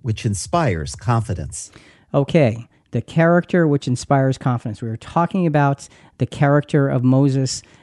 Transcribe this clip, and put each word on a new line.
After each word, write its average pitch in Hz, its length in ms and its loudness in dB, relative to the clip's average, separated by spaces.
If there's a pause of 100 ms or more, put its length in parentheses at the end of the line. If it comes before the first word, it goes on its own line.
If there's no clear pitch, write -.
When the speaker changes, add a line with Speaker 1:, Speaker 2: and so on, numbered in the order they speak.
Speaker 1:
which - 240 -4
inspires 101 720 -2
confidence. 98 760 -4 (440)
Speaker 2:
Okay, 139 520 0 (260)
the 120 100 -4
character 170 640 2
which 143 180 0
inspires 135 520 0
confidence. 120 420 -4
We 117 80 -8
were 110 80 -6
talking 170 500 -2
about 143 400 0 (300)
the - 80 -2
character 143 640 2
of 135 160 0
Moses 135 580 2 (200)